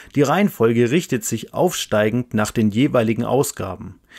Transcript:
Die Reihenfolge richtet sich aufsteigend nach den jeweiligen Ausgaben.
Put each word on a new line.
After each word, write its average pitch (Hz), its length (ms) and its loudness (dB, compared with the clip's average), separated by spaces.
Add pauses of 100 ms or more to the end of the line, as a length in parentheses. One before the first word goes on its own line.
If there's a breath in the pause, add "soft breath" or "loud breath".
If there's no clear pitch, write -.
(160 loud breath)
Die 139 60 2
Reihenfolge 120 680 2
richtet 135 340 -2
sich - 280 -6
aufsteigend 120 800 -2
nach 107 180 -2
den 110 180 2
jeweiligen 117 560 0
Ausgaben. 101 760 -4 (200 loud breath)